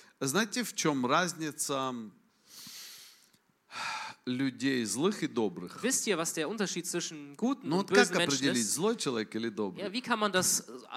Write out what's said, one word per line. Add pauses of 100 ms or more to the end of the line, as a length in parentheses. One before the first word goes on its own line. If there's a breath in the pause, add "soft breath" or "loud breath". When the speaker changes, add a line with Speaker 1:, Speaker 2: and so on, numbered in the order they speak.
(200 loud breath)
Speaker 1:
Знаете,
в
чем
разница (2250 loud breath)
людей
злых
и
добрых?
Speaker 2:
Wisst
ihr,
was
der
Unterschied
zwischen
guten
Speaker 1:
Ну
Speaker 2:
und
Speaker 1:
вот
как
Speaker 2:
bösen
Menschen
Speaker 1:
определить,
Speaker 2:
ist?
Speaker 1:
злой
человек
или
добрый?
Speaker 2:
Ja,
wie
kann
man
das, (300)